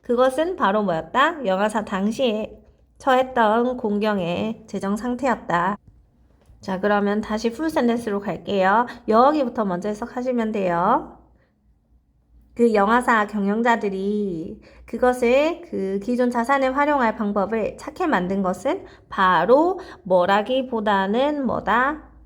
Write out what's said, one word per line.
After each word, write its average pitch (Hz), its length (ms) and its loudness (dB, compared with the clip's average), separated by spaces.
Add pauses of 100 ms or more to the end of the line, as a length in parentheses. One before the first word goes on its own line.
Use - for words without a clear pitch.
그것은 262 540 0
바로 214 260 2
뭐였다? 240 640 0
영화사 202 380 0
당시에 214 720 -4 (400)
처했던 254 760 2
공경의 208 920 -2
재정 196 300 -4
상태였다. 214 800 -2 (840)
자, 185 200 -6
그러면 208 400 2
다시 220 300 -4
풀 311 200 -4
센텐스로 233 500 0
갈게요. 202 680 0 (220)
여기부터 240 560 4
먼저 185 260 -4
해석하시면 240 600 -4
돼요. 196 680 0 (1400)
그 233 180 4
영화사 220 540 2
경영자들이 208 1300 -2 (260)
그것을, 254 840 0
그 196 340 -4
기존 240 280 0
자산을 262 460 0
활용할 285 400 2
방법을 208 600 -2
찾게 - 300 -6
만든 196 360 0
것은 226 420 -2 (240)
바로 202 720 4 (240)
뭐라기보다는 214 1400 0
뭐다? 254 640 -2 (140)